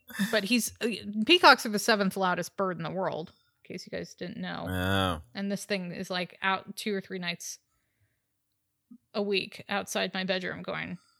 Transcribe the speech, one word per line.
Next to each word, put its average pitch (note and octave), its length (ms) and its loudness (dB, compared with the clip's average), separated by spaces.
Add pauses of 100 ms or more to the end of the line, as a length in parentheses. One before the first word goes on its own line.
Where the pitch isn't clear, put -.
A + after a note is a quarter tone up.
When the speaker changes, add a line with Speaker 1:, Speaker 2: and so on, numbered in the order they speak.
(320)
Speaker 1:
But A3 120 2
he's, A3 280 2 (100)
uh, - 60 0 (380)
peacocks F4 400 8
are A#3+ 40 -4
the G#3 100 0
seventh G3+ 380 2
loudest F3+ 400 0
bird F#3 200 0
in E3 60 -6
the D#3+ 80 -6
world, E3+ 400 -4 (320)
in - 100 -12
case F#3 160 -12
you F#3+ 80 -6
guys F3 160 -10
didn't - 240 -10
know. F3 300 -6
Speaker 2:
Oh. F#2 540 2 (120)
Speaker 1:
And - 180 -4
this G2+ 140 -4
thing F#3 280 -4
is, F#3 160 -8
like, F3+ 340 -6
out F#3+ 320 -2
two - 180 -4
or G3 80 -2
three F#3+ 160 -8
nights F3 420 -6 (1500)
a - 80 0
week - 480 -2
outside F#3+ 440 -2
my F#3 100 -2
bedroom F#3 400 -4
going, E3+ 340 -6 (220)